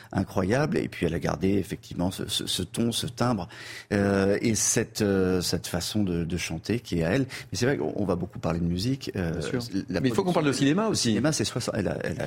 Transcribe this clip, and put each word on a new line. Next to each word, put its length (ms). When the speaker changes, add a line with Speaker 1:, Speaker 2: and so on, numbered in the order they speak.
Speaker 1:
incroyable, 680
et 120
puis 180
elle 80
a 40
gardé 360
effectivement 560
ce, 160
ce, 180
ce 160
ton, 300
ce 160
timbre, 420
euh, 480
et 120
cette, 480
euh, 400
cette 240
façon 380
de, 200
de 140
chanter 420
qui 200
est 40
à 60
elle. 140
Mais 60
c'est 80
vrai 120
qu'on 280
va 100
beaucoup 220
parler 220
de 60
musique, 500
euh, 160
Speaker 2:
Bien 100
sûr. 180
Speaker 1:
la 120
Speaker 2:
Mais 80
il 40
faut 100
qu'on 80
Speaker 1:
production 20
Speaker 2:
parle 120
de 80
cinéma 320
Speaker 1:
le 60
Speaker 2:
aussi. 180
Speaker 1:
cinéma, 220
c'est 140
soixante, 300
elle 120
a, 160
elle 180
a, 60